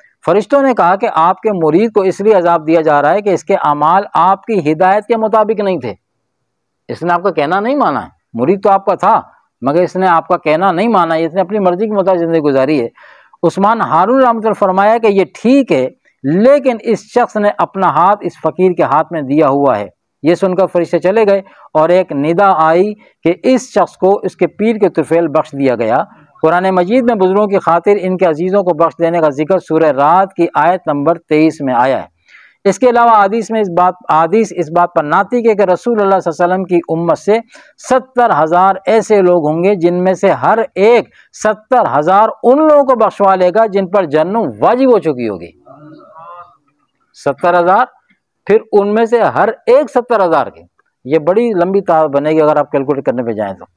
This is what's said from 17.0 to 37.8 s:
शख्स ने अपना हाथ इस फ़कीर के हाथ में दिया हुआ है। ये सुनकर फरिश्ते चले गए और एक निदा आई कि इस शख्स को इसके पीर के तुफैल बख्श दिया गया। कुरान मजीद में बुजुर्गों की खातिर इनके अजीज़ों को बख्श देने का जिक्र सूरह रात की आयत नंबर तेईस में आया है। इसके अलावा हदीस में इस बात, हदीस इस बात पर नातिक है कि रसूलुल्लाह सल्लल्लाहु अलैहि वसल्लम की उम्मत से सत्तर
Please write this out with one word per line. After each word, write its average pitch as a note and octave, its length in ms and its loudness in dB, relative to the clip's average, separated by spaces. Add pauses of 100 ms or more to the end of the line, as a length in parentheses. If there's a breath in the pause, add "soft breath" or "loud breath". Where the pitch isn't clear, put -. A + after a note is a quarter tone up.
शख्स A#3+ 300 -2
ने G#3 100 0 (100)
अपना F3+ 300 -2
हाथ F#3 340 0
इस F3 160 -10
फ़कीर F3+ 340 -2
के E3 120 -2
हाथ D3+ 280 -2
में D3+ 120 -6
दिया C#3+ 240 2
हुआ C#3 260 0
है। G#2 140 -6 (340)
ये E3 140 2
सुनकर F#3 300 0
फरिश्ते E3+ 340 -2
चले G#3 240 0
गए G3 180 0 (320 loud breath)
और D#3 180 2
एक F#3 220 0
निदा E3+ 440 0
आई F3 340 0 (320 soft breath)
कि E3 60 4 (140)
इस B3+ 280 -2
शख्स F#3 240 0
को G3 280 0
इसके F3+ 240 -2
पीर A3 280 -4
के G3 140 0
तुफैल E3 380 -2
बख्श - 260 -4
दिया C3+ 220 0
गया। A2+ 200 -2 (460 soft breath)
कुरान F3 300 0
मजीद G3+ 320 0
में A#3 120 0
बुजुर्गों F#3+ 300 0
की F#3+ 140 -2
खातिर E3+ 380 0
इनके F#3 260 -2
अजीज़ों F3+ 380 0
को F3 120 0
बख्श D#3+ 240 -2
देने E3 220 -2
का D3+ 100 2
जिक्र D#3 300 -2
सूरह D#3+ 320 0
रात E3+ 400 2
की E3+ 140 0 (100)
आयत F3 300 0
नंबर D3+ 320 -2
तेईस D#3 420 0
में C3 140 -4
आया B2 220 0
है। E2 100 -10 (580 soft breath)
इसके G3 220 0
अलावा A#3 260 4
हदीस G#3 380 0
में A3 100 -2
इस G3 80 -2
बात, F3+ 260 0 (160)
हदीस E3+ 420 0
इस D#3+ 180 -6
बात F3 180 0
पर D#3+ 160 -2
नातिक G3+ 420 -2
है G#3+ 80 2
कि G3 100 0
रसूलुल्लाह G3 540 0
सल्लल्लाहु E3 240 -4
अलैहि - 0 -
वसल्लम F#3 220 0
की F3 140 0 (100)
उम्मत E3 280 -2
से A3 240 -2 (380 loud breath)
सत्तर B3 540 -2